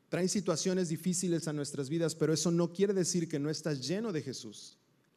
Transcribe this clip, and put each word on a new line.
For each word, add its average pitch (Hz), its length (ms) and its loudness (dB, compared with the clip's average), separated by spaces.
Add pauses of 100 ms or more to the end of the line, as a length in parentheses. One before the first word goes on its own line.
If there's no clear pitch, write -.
traen 180 180 2
situaciones 180 640 0
difíciles 175 580 0
a 151 60 -2
nuestras 143 340 -4
vidas, 160 260 0
pero 156 200 2
eso 165 180 2
no 170 220 2
quiere 202 200 2
decir 175 360 2
que 147 100 -2
no 147 100 0
estás 151 380 -4
lleno 208 240 -2
de 151 100 -2
Jesús. 113 560 -12 (400)